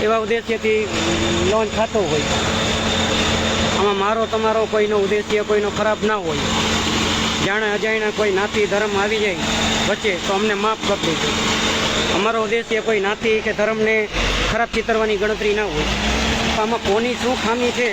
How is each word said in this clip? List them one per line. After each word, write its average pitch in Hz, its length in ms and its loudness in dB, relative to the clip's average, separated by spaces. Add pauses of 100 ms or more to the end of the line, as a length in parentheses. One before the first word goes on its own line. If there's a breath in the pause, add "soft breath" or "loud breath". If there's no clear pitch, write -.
એવા 220 160 4
ઉદ્દેશ્યથી 220 600 0 (680)
લોન્ચ 214 220 2
થતો 220 300 0 (100)
હોય. 151 160 0 (1500)
આમાં 196 240 2
મારો 220 240 0
તમારો 220 400 0
કોઈનો 214 300 2
ઉદ્દેશ્ય 208 460 0
કોઈનો 208 280 2
ખરાબ 208 320 0
ના 214 220 2
હોય. 151 200 -2 (1000)
જાણે 214 260 0
અજાણ્યા 214 460 0
કોઈ 208 220 2
નાતી 214 320 0
ધર્મ 208 240 0
આવી 208 280 0
જાય 185 160 0 (480)
વચ્ચે 214 240 0 (160)
તો 208 60 0
અમને 208 220 0
માફ 214 320 -2
કરી 202 160 0
દેજો. 160 260 0 (840)
અમારો 220 280 0
ઉદ્દેશ્ય 220 380 -2
કોઈ 220 260 0
નાતી 220 340 0
કે 202 120 -2
ધર્મને 220 420 2 (560)
ખરાબ 226 220 0
ચિતરવાની 220 480 0
ગણતરી 208 380 0
ના 208 140 0
હોય. 151 140 0 (680)
તો 226 60 0
આમાં 220 260 0
કોની 226 340 2
શું 240 220 0
ખામી 240 340 0
છે 240 160 2